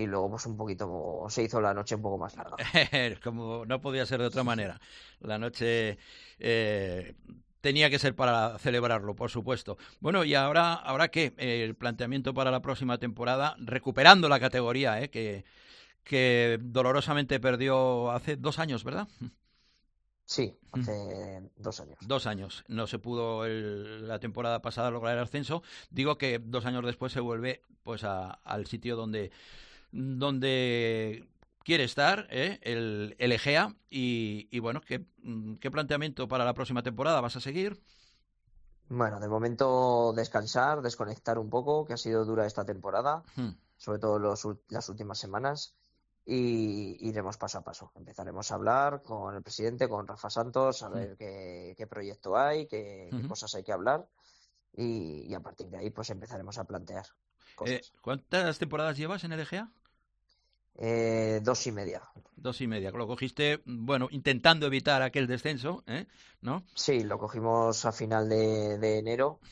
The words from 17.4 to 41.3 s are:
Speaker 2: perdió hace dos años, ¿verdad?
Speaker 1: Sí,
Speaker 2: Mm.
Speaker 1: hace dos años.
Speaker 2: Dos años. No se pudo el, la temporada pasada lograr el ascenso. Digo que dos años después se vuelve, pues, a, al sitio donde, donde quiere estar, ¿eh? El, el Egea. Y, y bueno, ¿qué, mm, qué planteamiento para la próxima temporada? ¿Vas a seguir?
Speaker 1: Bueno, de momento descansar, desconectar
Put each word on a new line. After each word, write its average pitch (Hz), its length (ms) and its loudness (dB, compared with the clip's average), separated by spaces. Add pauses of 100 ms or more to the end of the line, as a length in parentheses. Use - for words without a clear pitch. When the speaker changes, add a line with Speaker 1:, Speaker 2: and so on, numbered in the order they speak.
Speaker 2:
perdió 127 720 4
hace 139 240 -2
dos 143 240 -2
años, 127 240 -2
¿verdad? 175 240 -6 (1200)
Speaker 1:
Sí, 117 260 -2 (160)
Speaker 2:
Mm. 127 80 -4
Speaker 1:
hace 98 760 -6
dos - 240 -8
años. 73 220 -18
Speaker 2:
Dos 120 260 -2
años. 98 400 -8
No 110 180 -4
se 107 140 -6
pudo 113 440 -4
el, 110 600 -6
la 110 140 -6
temporada 117 420 -2
pasada 120 300 -2
lograr 117 240 0
el 120 80 0
ascenso. 143 400 -4 (260)
Digo 147 280 0
que 123 200 0
dos 117 280 -4
años 123 200 -2
después 123 260 -4
se 139 60 -4
vuelve, 120 440 -4 (200)
pues, 110 220 -8
a, 92 260 -4
al - 380 -6
sitio 120 260 -4
donde, 110 380 -4 (580)
donde 127 1400 0 (360)
quiere 156 200 4
estar, 175 460 2
¿eh? 156 320 -2
El, 107 560 -2
el 123 140 4
Egea. 156 420 2 (160)
Y, 113 640 -2
y 120 80 -2
bueno, 117 220 -4
¿qué, 180 220 -6 (180)
mm, 110 340 -8
qué 131 140 -6
planteamiento 143 580 -2
para 127 160 2
la 120 100 2
próxima 123 280 -2
temporada? 131 380 2
¿Vas 120 160 -4
a 123 40 -10
seguir? 185 400 -4 (1080)
Speaker 1:
Bueno, 113 320 0
de 104 80 -4
momento 120 840 4
descansar, 123 680 0
desconectar 117 560 -4